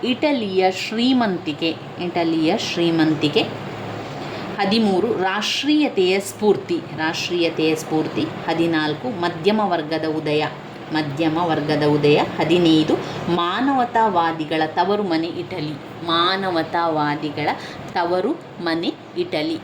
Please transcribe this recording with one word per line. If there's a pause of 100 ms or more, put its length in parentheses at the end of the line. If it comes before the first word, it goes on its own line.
ಇಟಲಿಯ
ಶ್ರೀಮಂತಿಕೆ, (340)
ಇಟಲಿಯ
ಶ್ರೀಮಂತಿಕೆ. (1160)
ಹದಿಮೂರು,
ರಾಷ್ಟ್ರೀಯತೆಯ
ಸ್ಫೂರ್ತಿ, (160)
ರಾಷ್ಟ್ರೀಯತೆಯ
ಸ್ಫೂರ್ತಿ.
ಹದಿನಾಲ್ಕು,
ಮಧ್ಯಮ
ವರ್ಗದ (120)
ಉದಯ, (460)
ಮಧ್ಯಮ
ವರ್ಗದ
ಉದಯ.
ಹದಿನೈದು, (420)
ಮಾನವತಾವಾದಿಗಳ
ತವರು
ಮನೆ
ಇಟಲಿ,
ಮಾನವತಾವಾದಿಗಳ (440)
ತವರು (300)
ಮನೆ (260)
ಇಟಲಿ.